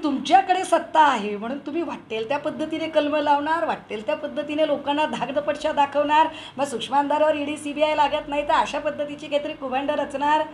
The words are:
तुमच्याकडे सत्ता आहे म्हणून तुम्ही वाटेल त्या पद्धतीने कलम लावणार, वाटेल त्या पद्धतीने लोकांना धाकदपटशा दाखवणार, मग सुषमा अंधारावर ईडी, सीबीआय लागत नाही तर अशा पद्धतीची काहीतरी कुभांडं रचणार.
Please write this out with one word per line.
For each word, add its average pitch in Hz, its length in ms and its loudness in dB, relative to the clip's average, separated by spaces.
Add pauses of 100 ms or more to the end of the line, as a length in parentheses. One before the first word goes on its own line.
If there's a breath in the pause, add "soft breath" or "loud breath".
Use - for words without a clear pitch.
तुमच्याकडे 349 600 2
सत्ता 220 380 2
आहे 208 360 4
म्हणून 233 200 -6
तुम्ही 302 240 -6
वाटेल 220 460 -6
त्या 285 120 0
पद्धतीने 311 480 -4
कलम 302 280 2
लावणार, 302 500 2
वाटेल 214 400 -6
त्या 294 100 0
पद्धतीने 294 520 -2
लोकांना 285 380 0
धाकदपटशा 285 640 -2
दाखवणार, 294 560 4 (300 loud breath)
मग 277 80 -2
सुषमा 254 340 -2
अंधारावर 302 360 4
ईडी, 294 220 -4
सीबीआय 302 380 0
लागत 294 320 2
नाही 294 200 -2
तर 330 60 2
अशा 311 260 2
पद्धतीची 294 480 -6
काहीतरी 294 260 -2
कुभांडं 277 400 -4
रचणार. 294 480 0 (120)